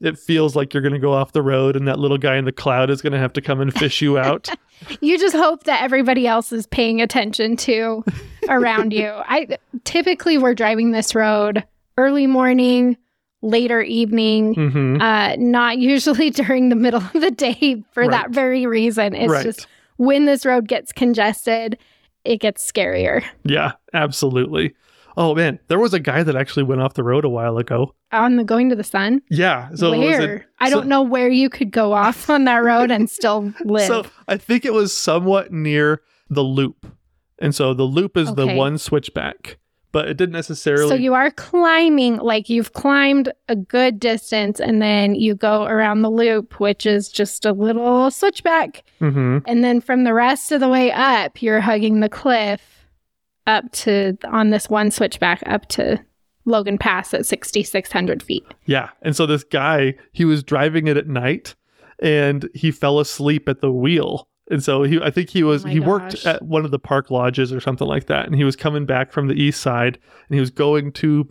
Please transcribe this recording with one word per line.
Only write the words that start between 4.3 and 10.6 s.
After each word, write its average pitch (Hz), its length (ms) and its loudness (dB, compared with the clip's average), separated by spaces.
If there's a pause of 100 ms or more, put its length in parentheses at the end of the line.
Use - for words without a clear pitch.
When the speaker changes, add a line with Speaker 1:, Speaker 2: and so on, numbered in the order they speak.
Speaker 2:
<laughs> - 40 -12 (400)
You 320 200 2
just 359 160 2
hope 311 300 0
that 269 180 0
everybody 262 420 2
else 226 260 0
is 226 140 -6
paying 226 380 0
attention 220 540 -2
to 226 460 -2 (220)
Speaker 1:
<laughs> - 240 -8
Speaker 2:
around 226 440 2
you. 214 200 -2
I, 226 460 -4 (240)
typically, 339 560 0
we're 254 160 2
driving 226 340 2